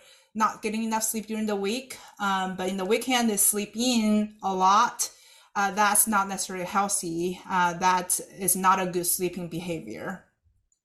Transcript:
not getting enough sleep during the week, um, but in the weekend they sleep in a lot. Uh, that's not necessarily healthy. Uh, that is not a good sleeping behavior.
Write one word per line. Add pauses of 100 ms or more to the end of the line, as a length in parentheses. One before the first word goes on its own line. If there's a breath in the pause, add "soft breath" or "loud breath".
(340 loud breath)
not
getting
enough
sleep
during
the
week, (220 loud breath)
um,
but
in
the
weekend
they
sleep
in
a
lot. (440 loud breath)
Uh,
that's
not
necessarily
healthy.
Uh,
that (180)
is
not
a
good
sleeping
behavior. (600)